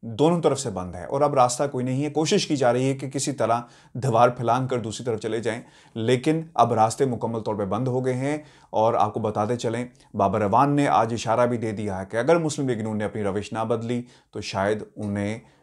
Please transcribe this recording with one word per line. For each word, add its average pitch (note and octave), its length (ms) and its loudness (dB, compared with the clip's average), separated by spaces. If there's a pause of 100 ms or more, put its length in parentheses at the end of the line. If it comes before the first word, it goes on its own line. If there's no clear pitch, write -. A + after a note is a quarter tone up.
दोनों D#3 360 2
तरफ D3 160 2
से B2 120 -6
बंद F#2 260 -6
है F2 100 -10
और C#3 160 -2
अब D3 140 2
रास्ता C3 320 4
कोई B2+ 160 -4
नहीं B2+ 200 -2
है। D3 60 -2
कोशिश D#3 360 2
की D#3 100 0
जा B2 160 4
रही B2+ 160 2
है C3+ 60 2
कि C3+ 160 -8
किसी C3+ 220 -4
तरह A#2 360 0 (300)
दीवार A#2 320 6
फैलांग B2 400 0
कर B2+ 80 0
दूसरी A2 280 -6
तरफ A2+ 140 -2
चले A2 220 -4
जाएं, A2 220 -4 (320)
लेकिन B2+ 640 0
अब A#2+ 160 4
रास्ते A2+ 320 2
मुकम्मल A#2 340 -2
तौर G#2+ 160 -4
पे G2+ 100 -2
बंद G#2+ 220 -2
हो B2+ 140 0
गए B2+ 120 -2
हैं। C#3 320 -4 (280)
और A#2 220 2
आपको G#2+ 240 0
बताते G#2+ 360 -2
चलें, A#2+ 340 -4 (260)
बाबर G2+ 260 2
अवान A#2 300 4
ने C#3+ 160 2
आज A2+ 260 2
इशारा A2+ 320 2
भी A#2+ 120 0
दे A2 140 -4
दिया G2+ 240 -4
है F#2+ 100 -8
कि G#2+ 120 -6
अगर D3 200 4
मुस्लिम D3+ 300 -2
लीग A2+ 140 -2
नून A2 160 -4
ने G#2 60 -2
अपनी G#2 180 -4
रविश G2 320 -4
ना A2+ 100 -4
बदली A#2 420 -2 (280)
तो G#2+ 80 -8
शायद G2+ 440 0 (120)
उन्हें, G2+ 440 -4 (220)